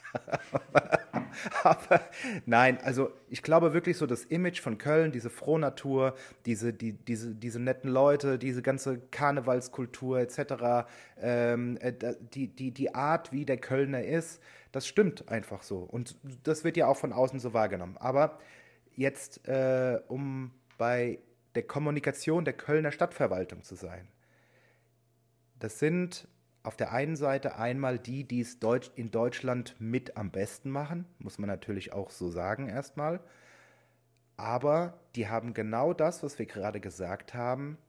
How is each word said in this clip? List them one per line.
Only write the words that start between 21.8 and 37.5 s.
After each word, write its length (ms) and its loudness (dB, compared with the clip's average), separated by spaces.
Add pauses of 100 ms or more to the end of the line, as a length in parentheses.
der 100 0
Kölner 360 2
Stadtverwaltung 720 -2
zu 120 -16
sein. 320 -14 (1500)
Das 200 -8
sind 480 0 (360)
auf 140 -8
der 160 -2
einen 220 0
Seite 420 -2
einmal 420 0
die, 240 -8
die 160 -2
es 200 -4
Deutsch, 360 2
in 160 -8
Deutschland 680 -2
mit 380 -4
am 140 -4
besten 400 -4
machen, 340 -6 (140)
muss 180 -12
man 100 -6
natürlich 460 -6
auch 160 -6
so 220 -6
sagen 380 -4
erstmal. 500 -4 (1160)
Aber 600 0 (160)
die 120 -2
haben 260 -4
genau 400 0
das, 300 0
was 160 -8
wir 60 -4
gerade 340 -4
gesagt 540 -8
haben, 440 -4 (120)